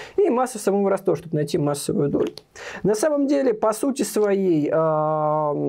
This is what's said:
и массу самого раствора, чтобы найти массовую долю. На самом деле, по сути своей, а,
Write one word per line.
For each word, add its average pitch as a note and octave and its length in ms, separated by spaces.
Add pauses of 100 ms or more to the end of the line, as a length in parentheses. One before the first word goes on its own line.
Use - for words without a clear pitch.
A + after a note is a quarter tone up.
(160)
и F#4+ 140
массу B3 300
самого D4 280
раствора, F#3+ 280
чтобы D#3+ 180
найти D3+ 240
массовую C#3+ 500
долю. - 200 (560)
На G3+ 100
самом C#4+ 320
деле, C4+ 260
по G#3+ 200
сути B3+ 300
своей, G3 680
а, D#3 800 (160)